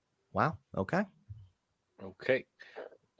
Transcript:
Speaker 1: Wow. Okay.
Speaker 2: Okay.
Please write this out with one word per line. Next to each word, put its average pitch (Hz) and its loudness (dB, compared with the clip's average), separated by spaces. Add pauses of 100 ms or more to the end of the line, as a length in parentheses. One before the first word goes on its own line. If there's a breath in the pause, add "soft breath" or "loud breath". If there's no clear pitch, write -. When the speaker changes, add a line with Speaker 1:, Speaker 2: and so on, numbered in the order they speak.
(320)
Speaker 1:
Wow. 123 2 (200)
Okay. 170 2 (960)
Speaker 2:
Okay. 107 0 (720 loud breath)